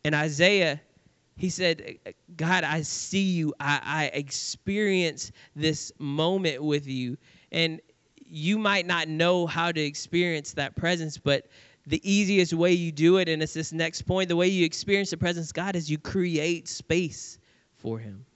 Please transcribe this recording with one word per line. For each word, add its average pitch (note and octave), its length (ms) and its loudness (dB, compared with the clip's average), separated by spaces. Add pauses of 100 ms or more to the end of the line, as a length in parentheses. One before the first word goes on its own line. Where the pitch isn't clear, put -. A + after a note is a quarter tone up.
And D3+ 100 2
Isaiah, D#3 640 4 (560)
he F#3 140 -4
said, F3 480 -2 (360)
"God, E3 300 0
I D#3 160 0
see - 400 -4
you. F3 400 2
I, C#3+ 240 0
I D3+ 200 -2 (120)
experience F3+ 1160 -2 (220)
this D3+ 440 -2
moment D#3 640 0
with D3 240 0
you." B2+ 320 -6 (340)
And E3 300 -2 (480)
you E3 280 0
might G3+ 260 2
not E3+ 240 0
know E3+ 380 2
how E3 260 -2
to D#3+ 80 -2
experience D#3 720 -2
that C#3 240 -6
presence, E3 400 -2
but C#3 300 0 (400)
the D3+ 180 -2
easiest G3 480 4
way F3 220 4
you E3+ 180 0
do D#3+ 240 6
it, F#3 100 2
and D#3 160 -2
it's D#3 120 -6
this D#3+ 180 -6
next D#3+ 300 -4
point, F#3 260 0
the E3+ 80 2
way F3+ 120 4
you F#3 180 4
experience G3 420 0
the - 80 -4
presence E3+ 320 -2
of - 60 -14
God F#3 200 -4
is D#3 160 -4
you D3+ 60 0
create E3+ 720 -2
space - 680 -4 (400)
for A2+ 200 -6
him. A2 380 -14